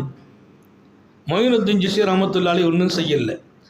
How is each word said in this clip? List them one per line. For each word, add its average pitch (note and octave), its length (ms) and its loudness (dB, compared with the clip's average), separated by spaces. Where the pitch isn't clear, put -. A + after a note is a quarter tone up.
மொய்னுத்தீன் G#3 560 2
சிஷ்டி G3 200 0
ரஹ்மத்துல்லாஹி F#3 520 0
அலைஹி F3 100 2
ஒண்ணும் F3 320 0
செய்யல. C#3+ 340 -2